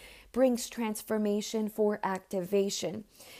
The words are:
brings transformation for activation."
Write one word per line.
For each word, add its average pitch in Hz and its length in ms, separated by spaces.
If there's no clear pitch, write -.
brings 240 380
transformation 214 960
for 208 340
activation." 190 1000